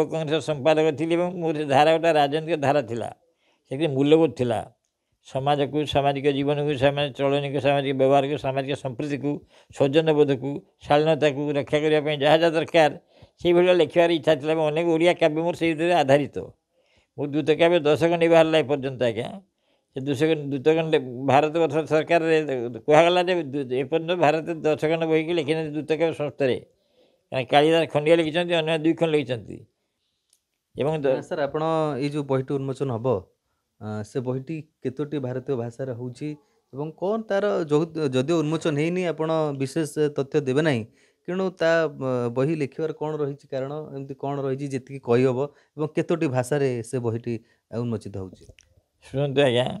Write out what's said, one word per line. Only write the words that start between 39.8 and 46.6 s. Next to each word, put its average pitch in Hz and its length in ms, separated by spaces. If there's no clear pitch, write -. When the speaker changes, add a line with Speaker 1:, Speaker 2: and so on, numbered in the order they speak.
Speaker 2:
ତଥ୍ୟ 143 320
ଦେବେ 131 200
ନାହିଁ, 139 200
ତେଣୁ 185 220
ତା, 170 200
ବ-, 131 420
ବହି 135 260
ଲେଖିବାର 156 380
କ'ଣ 151 240
ରହିଛି 143 300
କାରଣ, 135 240
ଏମିତି 139 220
କ'ଣ 143 260
ରହିଛି 135 260
ଯେତିକି 135 320
କହିହବ 123 380
ଏବଂ 151 100
କେତୋଟି 160 400
ଭାଷାରେ 127 420